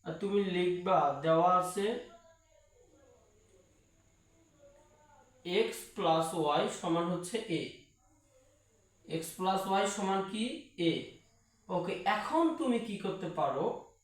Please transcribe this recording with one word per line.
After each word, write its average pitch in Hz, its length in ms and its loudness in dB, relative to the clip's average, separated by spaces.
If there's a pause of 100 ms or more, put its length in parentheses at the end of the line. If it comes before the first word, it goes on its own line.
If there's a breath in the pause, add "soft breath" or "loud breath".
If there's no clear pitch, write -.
আহ, 160 80 -6
তুমি 202 320 0
লিখবা, 180 540 2 (240)
দেওয়া 165 360 6
আছে 196 280 0 (3500)
x 190 260 0 (260)
plus 165 320 2 (300)
y 190 40 4 (180)
সমান 170 240 0
হচ্ছে 175 320 -4 (120)
a, 151 140 -2 (1400)
x 160 180 -6 (140)
plus 190 260 0 (100)
y 196 140 2
সমান 196 360 0
কি? 214 220 -4 (340)
a। 165 140 2 (760)
ওকে, 180 240 -2 (120)
এখন 214 400 2 (120)
তুমি 247 220 0
কি 214 200 -6
করতে 180 300 -6
পারো? 151 380 0 (380)